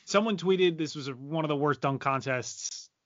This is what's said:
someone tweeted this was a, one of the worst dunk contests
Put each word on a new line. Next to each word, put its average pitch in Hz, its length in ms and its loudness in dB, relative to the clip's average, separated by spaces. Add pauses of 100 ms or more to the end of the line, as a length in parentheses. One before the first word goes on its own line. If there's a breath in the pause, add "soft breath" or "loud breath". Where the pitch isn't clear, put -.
someone 220 320 2
tweeted 180 400 4
this 156 180 -4
was 139 140 -8
a, 139 40 -4
one 143 320 -4
of 151 40 0
the 151 80 0
worst 143 240 2
dunk 139 220 0
contests 131 880 -4 (160)